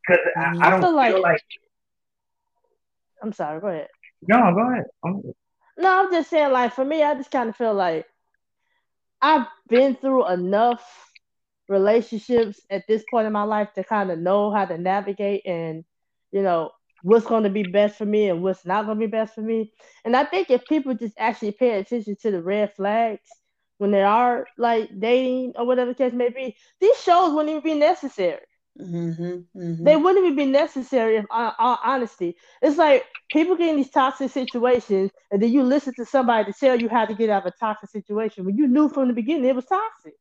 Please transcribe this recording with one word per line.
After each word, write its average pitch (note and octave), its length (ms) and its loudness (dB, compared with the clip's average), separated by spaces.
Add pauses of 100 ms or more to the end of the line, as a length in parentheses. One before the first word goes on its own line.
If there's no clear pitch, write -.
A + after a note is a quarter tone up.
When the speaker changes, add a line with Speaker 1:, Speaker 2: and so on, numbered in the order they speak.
Speaker 1:
'Cause F3+ 120 6 (180)
I, - 40 -4
Speaker 2:
Mm-hmm. E3+ 220 0
Speaker 1:
I D#3 40 6
Speaker 3:
I F3 40 8
Speaker 1:
don't F#3+ 100 4
Speaker 3:
feel F4 100 4
Speaker 1:
feel D#4+ 60 2
Speaker 3:
like G#3+ 260 2
Speaker 1:
like E3+ 200 0 (1800)
Speaker 3:
I'm G#3+ 100 -8
sorry, D#3 280 -8
go G#3 60 -10
ahead. D#3+ 220 -8 (340)
Speaker 1:
No, G3 320 4
go A#3 180 0
ahead. A3 120 -4 (200)
I'm F#3+ 180 -6 (540)
Speaker 3:
No, F#4+ 280 4
I'm F#4 80 -2
just E4 180 -2
saying, D4 220 2
like, B3 220 2
for C4 100 -4
me, D4+ 180 0
I D4 140 2
just C4+ 140 -14
kinda A#3 220 -2
feel A3+ 220 -2
like F3 320 -2 (1120)
I've C#4+ 260 2 (220)
been B3+ 280 4
through C4 320 0
enough G3+ 840 -2 (580)
relationships G#3+ 920 0 (100)
at G3 160 -6
this G#3+ 240 0
point A3+ 160 0
in G#3+ 60 -4
my G#3 100 -2
life G#3+ 320 -2
to F#3+ 100 -6
kinda G3 320 -2
know G3+ 360 0
how G#3 120 0
to F3+ 140 -8
navigate G3 680 -4
and, E3 400 -8 (480)
you G3 100 -2
know, E3+ 280 -2 (320)
what's A3 240 4
gonna A3 240 0
be G#3 120 -4
best G3+ 340 0
for A3 100 -8
me G#3 220 0
and E3+ 140 -2
what's F#3+ 240 -4
not G#3 200 -2
gonna G#3+ 140 -4
be A3+ 60 -2
best A3 280 -4
for A3 80 -14
me. A3 300 -4 (320)
And A#3+ 120 0
I C4 80 2
think F4+ 260 -4
if B3 160 2
people C#4 280 -2
just G#3+ 240 -8
actually G#3+ 340 -4
pay A#3 260 0
attention G#3 440 -6
to A3+ 80 -2
the F3 120 -4
red G#3 320 -2
flags G#3 540 -2 (500)
when G3+ 120 0
they G3 120 4
are, A#3 440 2 (120)
like, A#3 400 0
dating B3+ 580 0
or A#3+ 100 -4
whatever B3 260 0
the - 20 -8
case B3+ 180 -2
may A#3+ 180 -2
be, C4 260 -10 (240)
these A4 220 4
shows F4 300 4
wouldn't D4+ 180 0
even D#4 120 -6
be D#4 160 -2
necessary. C#4+ 640 0 (380)
Speaker 2:
Mm-hmm, F3 840 -8
mm-hmm. E3+ 240 -6
Speaker 3:
They D4+ 120 6
wouldn't F#4 280 2
even D4 120 0
be C#4+ 100 0
necessary C4 720 0
if, G#3 140 -2
uh, A3+ 280 -4
uh, A#3 240 0
honesty. A3+ 540 -4 (260)
It's D4 160 2
like D4 260 4 (280)
people E4 240 2
get E4+ 140 0
in D4+ 60 0
these C#4 140 -2
toxic C4+ 400 0
situations, A#3 800 -2 (200)
and G3+ 120 0
then A#3 80 2
you C4+ 120 4
listen C4+ 340 0
to A#3+ 80 -10
somebody A#3 480 0
to - 60 -16
tell B3+ 220 2
you A#3 80 -4
how A3+ 160 0
to G#3+ 100 -6
get A3 160 -2
out G3 160 0
of F3+ 60 -6
a - 60 -20
toxic G#3+ 320 -8
situation G#3 540 -8
when G3 120 -4
you C#4+ 120 2
knew C#4+ 200 4
from C4+ 200 0
the B3 60 -2
beginning B3 320 -2
it C4 100 2
was B3+ 100 -8
toxic. G4 540 -6